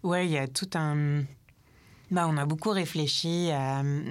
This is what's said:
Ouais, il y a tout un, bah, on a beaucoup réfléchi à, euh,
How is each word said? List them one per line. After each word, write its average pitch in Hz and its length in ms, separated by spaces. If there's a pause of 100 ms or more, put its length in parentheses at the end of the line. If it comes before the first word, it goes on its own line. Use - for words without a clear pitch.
Ouais, 180 240
il 165 60
y 151 40
a 135 100
tout 160 280
un, 147 480 (880)
bah, 175 180
on 156 80
a 143 80
beaucoup 156 260
réfléchi 170 800
à, 135 300
euh, 143 300